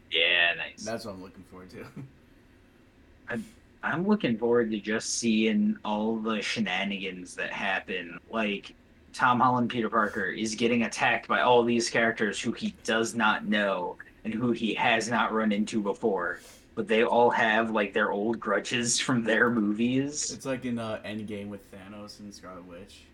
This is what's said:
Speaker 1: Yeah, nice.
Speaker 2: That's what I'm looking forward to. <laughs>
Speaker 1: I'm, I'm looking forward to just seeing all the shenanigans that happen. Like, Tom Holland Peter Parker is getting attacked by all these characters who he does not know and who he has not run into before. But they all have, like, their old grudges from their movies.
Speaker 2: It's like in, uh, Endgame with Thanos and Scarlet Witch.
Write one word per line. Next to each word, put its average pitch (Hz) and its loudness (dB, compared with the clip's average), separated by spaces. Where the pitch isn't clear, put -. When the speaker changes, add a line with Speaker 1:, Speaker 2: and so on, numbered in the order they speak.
Speaker 1:
Yeah, 85 4
nice. - -10
Speaker 2:
That's 113 -6
what 101 -10
I'm 92 -14
looking 95 -18
forward 92 -20
to. - -16
<laughs> - -20
Speaker 1:
I'm, - -6
I'm 170 -2
looking 156 2
forward 117 4
to 110 -2
just 107 -2
seeing 107 4
all 107 -2
the 110 -4
shenanigans 95 -4
that 90 -6
happen. 92 -4
Like, 104 -4
Tom 123 4
Holland 123 4
Peter 113 -2
Parker 104 0
is 107 -4
getting 117 2
attacked 117 0
by 104 2
all 120 6
these 117 2
characters 113 0
who 110 -4
he 107 -6
does 113 0
not 107 2
know 98 0
and 113 -6
who 120 0
he 113 -2
has 113 2
not 110 0
run 110 2
into 104 0
before. 98 -2
But 104 -4
they 110 4
all 117 6
have, 113 2
like, 104 0
their 107 2
old 110 0
grudges 117 0
from 127 2
their 113 4
movies. 120 0
Speaker 2:
It's 226 -12
like 127 -4
in, 120 -4
uh, 110 -6
Endgame 101 -8
with 101 -14
Thanos 101 -16
and 101 -16
Scarlet 90 -16
Witch. 90 -18